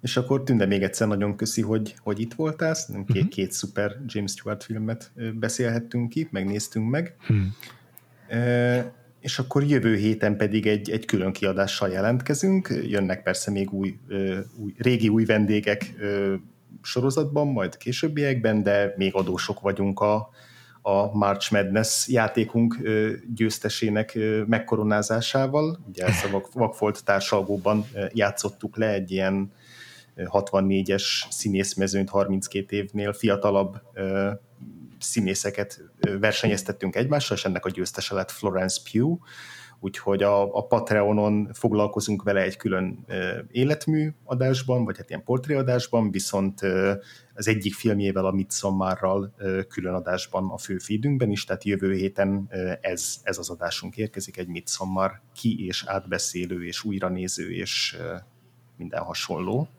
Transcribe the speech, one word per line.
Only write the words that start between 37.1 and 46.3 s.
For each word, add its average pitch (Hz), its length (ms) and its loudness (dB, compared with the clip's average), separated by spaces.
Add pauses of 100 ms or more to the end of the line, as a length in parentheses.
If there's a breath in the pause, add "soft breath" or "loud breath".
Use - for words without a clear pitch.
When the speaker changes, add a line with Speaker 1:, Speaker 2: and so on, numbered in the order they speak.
Speaker 1:
és - 80 -6
ennek 92 200 -2
a 92 60 0
győztese 92 440 -6
lett 95 160 -2
Florence 92 500 -2 (120)
Pugh, 147 280 2 (600 loud breath)
úgyhogy 98 420 -2
a, 101 340 4
a 104 100 -2
Patreonon 104 840 4
foglalkozunk 104 680 0
vele 98 200 2
egy 95 140 -2
külön, 92 500 -2
ö, 90 320 -4 (120)
életmű 151 640 0 (120)
adásban, 127 600 0
vagy - 120 -4
hát - 120 -16
ilyen - 160 -8
portréadásban, 127 840 0
viszont, 98 520 -2